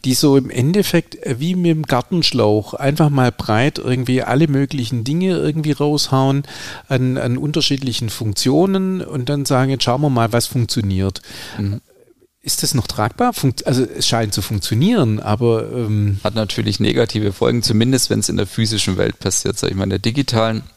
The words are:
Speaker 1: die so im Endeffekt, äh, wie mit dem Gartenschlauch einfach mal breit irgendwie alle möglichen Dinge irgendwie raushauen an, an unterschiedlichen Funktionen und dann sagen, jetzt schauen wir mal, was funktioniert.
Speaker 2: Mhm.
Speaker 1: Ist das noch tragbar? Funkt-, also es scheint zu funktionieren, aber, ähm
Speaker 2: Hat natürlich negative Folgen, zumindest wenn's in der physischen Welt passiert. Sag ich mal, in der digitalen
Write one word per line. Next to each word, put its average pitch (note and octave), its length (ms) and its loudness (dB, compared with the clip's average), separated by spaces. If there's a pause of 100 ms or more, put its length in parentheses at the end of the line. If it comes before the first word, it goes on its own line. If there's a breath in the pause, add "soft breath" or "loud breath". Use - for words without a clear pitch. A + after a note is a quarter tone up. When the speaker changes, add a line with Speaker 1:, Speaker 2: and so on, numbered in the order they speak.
Speaker 1:
die B2+ 100 2
so C#3 220 6
im C3 140 2
Endeffekt, E3 640 0 (100)
äh, B2+ 140 -2
wie F3 160 0
mit F3 140 2
dem D#3 120 2
Gartenschlauch A#2+ 920 0
einfach D3 360 2
mal B2+ 220 4
breit A#2 460 0
irgendwie B2+ 440 0
alle C#3+ 240 2
möglichen C3+ 560 -2
Dinge E3 280 0
irgendwie D#3 420 0
raushauen C#3 720 2 (440 loud breath)
an, B2+ 300 0
an B2 180 -2
unterschiedlichen C#3 720 -2
Funktionen F#3 920 0
und B2+ 280 -6
dann C#3+ 160 -2
sagen, C3 260 2
jetzt C3 120 -2
schauen C3 200 0
wir D3+ 80 2
mal, A2+ 220 2
was A#2 140 2
funktioniert. G2 760 0 (380 loud breath)
Speaker 2:
Mhm. G2+ 220 -4 (600)
Speaker 1:
Ist - 200 -4
das - 120 -2
noch B2 120 2
tragbar? A3+ 460 -2
Funkt-, - 340 -2
also C3 180 2
es - 220 -4
scheint A2 260 0
zu - 80 -2
funktionieren, A2+ 760 2
aber, A2+ 540 0
ähm G#2+ 500 0
Speaker 2:
Hat G#2+ 140 -2
natürlich G#2+ 420 -2
negative G#2+ 540 0
Folgen, A#2+ 320 0
zumindest A#2+ 440 2
wenn's A2 200 0
in - 80 -2
der F#2+ 100 -2
physischen G#2 520 -2
Welt G#2 200 -2
passiert. F#2+ 400 -2
Sag F2+ 120 -2
ich F#2+ 60 -4
mal, F#2+ 60 -2
in F#2+ 80 -2
der F#2+ 80 -2
digitalen A2+ 640 0 (140)